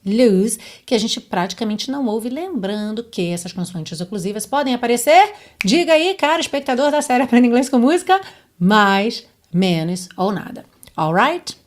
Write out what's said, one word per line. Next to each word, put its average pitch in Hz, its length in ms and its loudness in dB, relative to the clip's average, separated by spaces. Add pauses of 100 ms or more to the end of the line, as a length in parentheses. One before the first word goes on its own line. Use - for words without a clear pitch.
loose, 214 520 2 (280)
que 254 80 0
a 220 40 2
gente 226 220 -4
praticamente 208 680 -6
não 269 160 -4
ouve, 220 240 -4
lembrando 220 720 -6
que 175 260 -6
essas 175 220 -8
consoantes 170 480 -8
oclusivas 202 460 -8
podem 269 280 -2
aparecer, 294 600 4 (300)
diga 311 280 2
aí, 339 220 2
cara, 320 260 0
espectador 277 500 -2
da 294 120 0
série 262 220 0
Aprenda 247 240 4
Inglês 247 200 2
com 254 100 2
Música, 349 400 2 (400)
mais, 202 680 2 (260)
menos 180 640 -2
ou 185 140 -2
nada. - 340 -10 (320)
Alright? 208 600 0 (100)